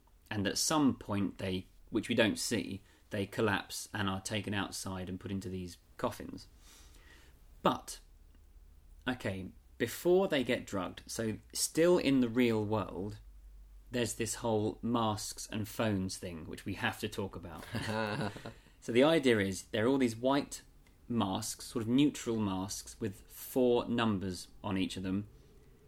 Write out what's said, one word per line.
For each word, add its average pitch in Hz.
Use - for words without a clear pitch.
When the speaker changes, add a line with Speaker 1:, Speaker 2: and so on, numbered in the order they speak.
Speaker 1:
and 104
at -
some 147
point 101
they, 92
which -
we 120
don't 110
see, -
they 101
collapse -
and 104
are 95
taken 101
outside 95
and 95
put 98
into 95
these 90
coffins. -
But, -
okay, 98
before 180
they 151
get 113
drugged, 90
so 113
still 175
in 139
the 120
real 113
world, 104
there's 120
this 110
whole 107
masks 113
and 104
phones 101
thing, 85
which -
we 101
have 107
to 107
talk 101
about. 82
Speaker 2:
<laughs> 107
Speaker 1:
So -
the 120
idea 139
is 98
there 110
are -
all 139
these 123
white 131
masks, 107
sort -
of 107
neutral 123
masks, 98
with 104
four 123
numbers 101
on 98
each 95
of 92
them, 98